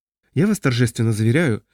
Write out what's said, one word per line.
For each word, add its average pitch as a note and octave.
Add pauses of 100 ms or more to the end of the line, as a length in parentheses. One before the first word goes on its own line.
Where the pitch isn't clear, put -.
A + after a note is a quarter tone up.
(340)
Я F3
вас G#3+
торжественно A#2
заверяю, A2+ (100)